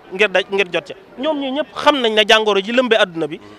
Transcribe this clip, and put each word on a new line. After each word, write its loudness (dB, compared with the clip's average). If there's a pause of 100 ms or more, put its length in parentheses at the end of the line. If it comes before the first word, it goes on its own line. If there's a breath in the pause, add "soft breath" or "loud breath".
(120)
ngir 0
daj, 0
ngir -2
jot -6
ca. -14 (240)
Ñoom -4
ñi -6
ñëpp -8
xam 2
nañ 0
ne 4
jàngoro 2
ji -6
lëmbe 2
adduna 2
bi -10 (200 loud breath)